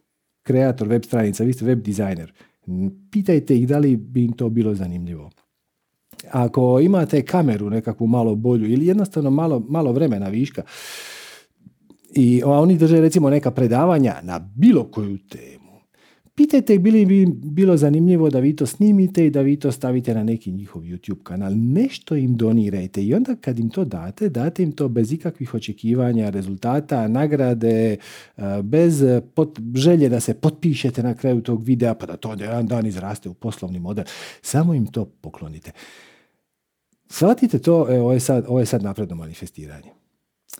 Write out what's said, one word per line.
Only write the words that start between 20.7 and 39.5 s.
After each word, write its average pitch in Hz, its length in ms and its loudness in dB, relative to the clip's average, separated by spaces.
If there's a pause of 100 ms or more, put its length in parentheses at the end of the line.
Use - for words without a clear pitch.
YouTube 87 400 -12
kanal. 95 340 -8
Nešto 156 600 -2
im 127 200 0
donirajte 101 680 0
i 117 100 0
onda 254 220 -2
kad 123 220 -6
im 113 120 -4
to 190 140 -4
date, 165 440 -8
date 151 340 -4
im 156 100 -2
to 147 160 -4
bez 117 240 -2
ikakvih 160 420 -8
očekivanja, 113 760 -2
rezultata, 113 760 -4
nagrade, 117 880 0 (400)
e, 101 260 -6
bez 151 400 2 (320)
pot-, 156 260 -2 (140)
želje 147 340 4
da 120 120 0
se 139 140 -4
potpišete 139 680 -2
na 120 120 -2
kraju 123 260 -2
tog 113 240 -4
videa 117 300 0
pa - 120 -14
da 85 100 -14
to 113 160 -12
jedan 110 340 -6
dan 113 200 -2
izraste 98 420 -8
u 87 60 -14
poslovni 92 440 -10
model. 92 260 -8 (380)
Samo 160 320 0
im 117 120 0
to 107 180 -6
poklonite. - 640 -18 (1400)
Shvatite 226 500 2
to, 165 320 2
e, 123 100 2
ovo 120 120 2
je 127 80 2
sad, 123 280 0
ovo 123 120 0
je 113 60 0
sad 113 160 -2
napredno 98 340 -8
manifestiranje. 78 720 -18 (680)